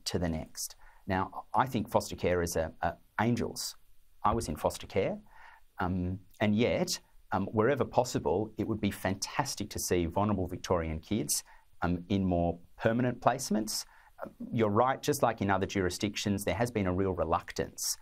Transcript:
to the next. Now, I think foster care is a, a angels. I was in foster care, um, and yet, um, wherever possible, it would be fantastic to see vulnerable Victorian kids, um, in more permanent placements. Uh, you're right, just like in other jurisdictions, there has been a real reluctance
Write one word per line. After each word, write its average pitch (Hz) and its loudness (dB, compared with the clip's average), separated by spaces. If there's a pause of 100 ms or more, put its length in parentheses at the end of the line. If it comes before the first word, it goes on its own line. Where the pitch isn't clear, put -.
to - -2
the 87 0
next. - -6 (320)
Now, 92 -2
I 120 4
think 117 -2
foster 101 0
care 90 2
is 87 0
a, 80 0
a 85 0 (260)
angels. - -2 (480)
I 104 4
was 113 -2
in 78 -4
foster - -2
care, 143 -2 (600)
um, 92 0 (220)
and 107 4
yet, 117 2 (320)
um, 98 0
wherever 117 2
possible, 107 0
it 101 -2
would 107 -4
be 101 0
fantastic - -4
to - -8
see 87 2
vulnerable 98 0
Victorian 82 -2
kids, 123 -2 (380)
um, 87 0
in 98 2
more 87 2 (200)
permanent 120 0
placements. 202 0 (380)
Uh, - -10 (200)
you're 110 2
right, 120 2
just 143 0
like 117 2
in 98 2
other 95 2
jurisdictions, 98 0
there 87 0
has 120 0
been 101 0
a 90 2
real 95 2
reluctance - -2